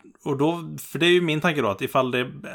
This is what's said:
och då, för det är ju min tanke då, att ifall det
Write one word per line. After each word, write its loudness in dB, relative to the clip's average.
och -2
då, 0
för -10
det 2
är 6
ju 6
min 0
tanke 2
då, 2
att -2
ifall 0
det -2